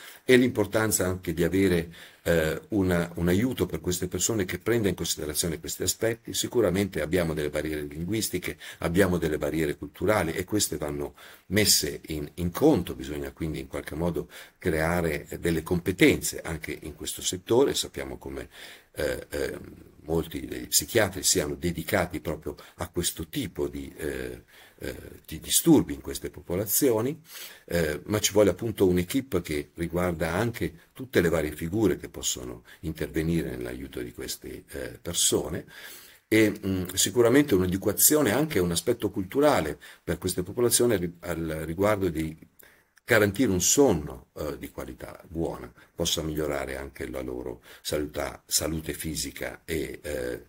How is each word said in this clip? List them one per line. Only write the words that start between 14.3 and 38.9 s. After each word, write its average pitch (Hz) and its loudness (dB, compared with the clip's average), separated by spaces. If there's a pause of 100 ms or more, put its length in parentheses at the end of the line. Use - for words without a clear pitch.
creare, 82 0
eh, 80 -10
delle 82 0
competenze 87 2
anche 78 -8
in 76 -12
questo - -10
settore. 113 2
Sappiamo - -6
come... 67 -10 (420)
Eh, 67 -4
ehm, - -8 (120)
molti 76 -2
degli 62 -10
psichiatri 98 0
siano 73 2
dedicati 85 -2
proprio 80 -6 (200)
a - -8
questo - -4
tipo 87 -4
di, 69 -10
eh, 64 -8 (360)
eh, 65 -8 (300)
di 78 -10
disturbi - 4
in 69 -8
queste - -8
popolazioni, 110 0 (440)
eh, 76 0
ma 104 -2
ci - 0
vuole 101 8
appunto 104 0
un'equipe 90 2
che 73 -6
riguarda 85 -2
anche 104 -4
tutte - 0
le 85 4
varie 78 0
figure 87 2
che - -14
possono 62 -8 (180)
intervenire 78 -2
nell'aiuto 64 -8
di 60 -10
queste, 65 -10
eh, 62 -10
persone 87 0 (640)
e, 110 4
mm, 92 0
sicuramente 120 4
un'educazione, 98 4
anche 143 2
un 87 2
aspetto 107 0